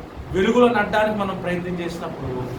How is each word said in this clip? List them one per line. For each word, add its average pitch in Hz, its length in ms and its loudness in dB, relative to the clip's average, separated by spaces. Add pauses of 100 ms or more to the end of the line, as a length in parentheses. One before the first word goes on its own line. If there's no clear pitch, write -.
(320)
వెలుగులో 233 360 6
నడడానికి 208 500 2
మనం 190 240 -2
ప్రయత్నం 175 380 -4
చేసినప్పుడు 160 500 -6 (280)